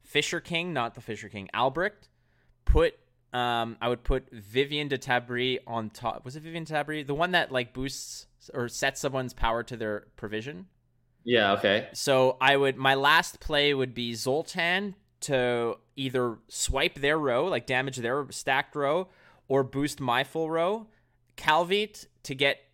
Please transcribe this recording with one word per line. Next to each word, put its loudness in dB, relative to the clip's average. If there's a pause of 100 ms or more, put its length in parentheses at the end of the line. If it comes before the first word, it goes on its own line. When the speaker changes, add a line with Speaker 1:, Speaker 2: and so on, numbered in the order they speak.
Speaker 1:
Fisher -2
King, -4
not -2
the -18
Fisher -12
King, -12
Albrecht. -2 (560)
Put, 6 (380)
um, 0
I 0
would 0
put 0
Vivian -2
de -2
Tabry 0
on -6
top. -6
Was -14
it -14
Vivian -10
de -10
Tabry? -4
The -2
one 0
that, 2
like, -2
boosts -8 (260)
or -4
sets -2
someone's -4
power -2
to -12
their -6 (100)
provision? -8 (580)
Speaker 2:
Yeah, 4
okay. 2
Speaker 1:
So 4
I 6
would, 2
my 4
last 4
play 2
would -2
be -6
Zoltan -2 (280)
to 0 (180)
either -2 (120)
swipe -2
their 2
row, 2
like, -2
damage -2
their -2
stacked -2
row, 0 (400)
or 4
boost -4
my 2
full -4
row. -2 (500)
Calvit 0 (180)
to -8
get 2 (160)